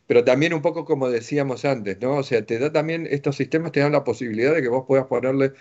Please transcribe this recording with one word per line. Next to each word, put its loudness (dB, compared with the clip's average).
Pero 6
también 4
un -2
poco -2
como -2
decíamos -2
antes, -2
¿no? 0
O -2
sea, 0
te -4
da -2
también, -2
estos -2
sistemas -2
te 2
dan 2
la 2
posibilidad 0
de 2
que -2
vos 0
puedas 2
ponerle 0